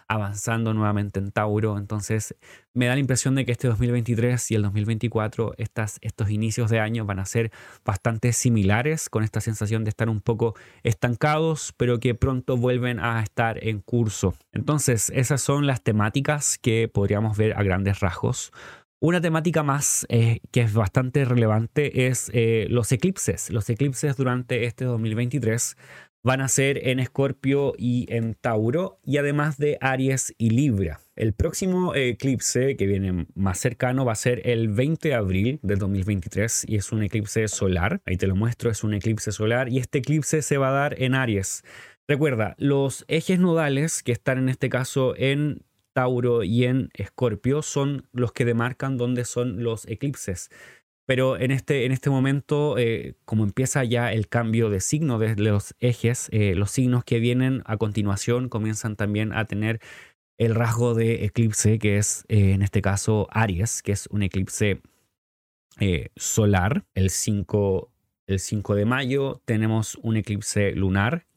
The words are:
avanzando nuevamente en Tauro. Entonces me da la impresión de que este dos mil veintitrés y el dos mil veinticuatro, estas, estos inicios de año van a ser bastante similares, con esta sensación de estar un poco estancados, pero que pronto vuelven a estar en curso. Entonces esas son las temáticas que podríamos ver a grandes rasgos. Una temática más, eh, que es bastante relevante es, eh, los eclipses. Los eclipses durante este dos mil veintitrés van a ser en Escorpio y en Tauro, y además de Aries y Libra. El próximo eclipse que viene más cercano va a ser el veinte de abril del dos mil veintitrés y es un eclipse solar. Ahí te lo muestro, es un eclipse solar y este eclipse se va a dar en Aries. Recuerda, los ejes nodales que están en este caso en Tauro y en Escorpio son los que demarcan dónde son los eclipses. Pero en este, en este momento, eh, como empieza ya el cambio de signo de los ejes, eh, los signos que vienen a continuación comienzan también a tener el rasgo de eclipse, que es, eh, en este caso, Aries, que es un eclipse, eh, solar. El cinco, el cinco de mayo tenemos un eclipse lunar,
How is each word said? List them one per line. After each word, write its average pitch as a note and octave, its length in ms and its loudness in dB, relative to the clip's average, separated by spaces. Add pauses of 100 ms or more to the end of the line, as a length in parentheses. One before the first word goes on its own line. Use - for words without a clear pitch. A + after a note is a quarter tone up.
avanzando A2 680 -2
nuevamente G#2 460 0
en G2 100 -4
Tauro. G#2+ 480 0
Entonces G#2 580 -4 (380)
me B2 140 2
da B2 80 2
la C#3 40 2
impresión C3+ 360 0
de C3+ 100 0
que B2 60 0
este A#2+ 160 -2
dos A2 120 2
mil A#2+ 120 2
veintitrés A#2+ 580 0
y A2+ 60 0
el G#2+ 80 2
dos G2 100 -2
mil G#2 120 0
veinticuatro, A2 760 -2
estas, G#2+ 420 -6
estos G#2 300 -4
inicios A2 400 -2
de A2+ 80 4
año A2 260 -2
van G2 140 -2
a F#2+ 60 -4
ser A2+ 260 -2 (340)
bastante A2+ 480 0
similares, A#2 760 2
con G#2+ 140 0
esta A2 180 -2
sensación A2 420 -2
de A2 60 -2
estar A2+ 200 -2
un G#2 120 -2
poco A2+ 340 0 (260)
estancados, D3+ 960 0
pero A#2+ 220 2
que A#2+ 160 0
pronto B2+ 420 0
vuelven B2 420 0
a A2+ 220 0
estar A2+ 420 -2
en G#2+ 160 -2
curso. G#2+ 540 0 (200)
Entonces B2+ 600 0
esas C3+ 280 0
son C#3+ 260 2
las C3 160 -2
temáticas C#3 760 0
que A2+ 300 2
podríamos G2+ 500 2
ver G#2+ 180 2
a G#2+ 60 2
grandes G2 380 2
rasgos. - 520 -2 (520)
Una F3 160 4
temática D#3+ 440 2
más, C#3 460 0
eh, A#2 320 4 (100)
que B2 100 4
es G#2+ 140 2
bastante B2+ 500 2
relevante A#2+ 800 2
es, B2+ 300 -2
eh, A2+ 340 2
los A#2 220 2
eclipses. C3 580 0
Los G#2+ 180 -2
eclipses C#3 480 -2
durante B2 500 -2
este A#2+ 200 -4
dos A#2+ 140 0
mil A2 160 -2
veintitrés A#2+ 600 -2 (480)
van C3 160 2
a C3+ 80 -2
ser C#3 400 0
en C3 120 2
Escorpio C3+ 800 0
y B2 340 0
en A2+ 220 -2
Tauro, B2 680 -2
y C#3+ 140 0
además C#3+ 400 0
de D3 240 0
Aries C3 560 0
y A2+ 140 2
Libra. G#2+ 480 2 (160)
El A2 180 0
próximo F3+ 640 0
eclipse B2+ 800 0
que G2 80 0
viene F#2+ 480 0
más F#2+ 240 0
cercano B2+ 480 0
va A#2+ 60 2
a A2 40 -2
ser A#2+ 320 0
el A2+ 220 2
veinte C#3+ 400 0
de C#3 60 2
abril G#2 480 0
del G2 160 0
dos G2 100 -2
mil G2 140 0
veintitrés G2 640 -2
y - 80 -2
es G2+ 160 -4
un A2 100 0
eclipse G#2+ 460 -2
solar. F#2 580 -2
Ahí F#2 120 -2
te F#2+ 100 -2
lo F#2+ 80 0
muestro, A#2 340 -2
es G#2+ 140 -6
un G#2+ 100 -2
eclipse G#2 380 -4
solar A#2 360 -2
y B2+ 120 -2
este B2 180 -4
eclipse D3 460 -2
se C#3 160 0
va C3+ 100 0
a C3+ 40 0
dar C#3+ 280 -2
en C3 140 0
Aries. A2+ 480 -2 (440)
Recuerda, C3 520 0
los C#3 480 0
ejes E3 320 0
nodales D#3+ 640 0
que B2 80 -2
están B2+ 260 -2
en C3 120 0
este C3 200 -2
caso B2+ 480 0
en C#3 460 -2 (300)
Tauro B2 500 2
y A2+ 200 2
en B2+ 300 0
Escorpio B2 680 -2
son C#3 520 -4
los B2 180 -2
que - 140 -2
demarcan A#2+ 500 0
dónde B2 300 -2
son B2 360 -4
los A2+ 280 -4
eclipses. A2+ 600 -6 (560)
Pero C3 320 0
en B2+ 140 0
este, C3+ 340 0
en C3 60 0
este C3 180 -2
momento, C#3 680 0
eh, A2+ 380 -2 (100)
como G#2+ 180 0
empieza B2+ 400 0
ya A#2+ 300 0
el A2 160 -2
cambio A2+ 400 0
de G2 100 0
signo D3 400 -2
de A2 160 0
los G#2 460 0
ejes, B2 500 0
eh, G#2 240 2
los G2+ 160 -2
signos B2 320 2
que A#2+ 160 0
vienen B2+ 460 2
a A2 100 -4
continuación G#2+ 720 0
comienzan A2 480 -4
también G#2 380 -2
a A2 100 0
tener G#2+ 380 -2 (560)
el A2+ 180 2
rasgo A#2 400 2
de A2+ 300 0
eclipse, A2 520 2
que G#2 200 2
es, - 320 -2
eh, G2 240 4
en G2 80 2
este G2 200 0
caso, G2 480 0
Aries, G#2 520 0
que - 100 -2
es - 160 -4
un G2+ 160 -2
eclipse, F#2+ 560 -2 (1000)
eh, E2 340 0
solar. G#2 800 2
El F#2+ 160 2
cinco, G2+ 840 -2 (360)
el F#2+ 120 0
cinco G#2 360 -4
de G#2 100 0
mayo C3+ 580 -2
tenemos A2 580 -2
un A2+ 140 -2
eclipse G#2 560 -2
lunar, G2 540 0 (120)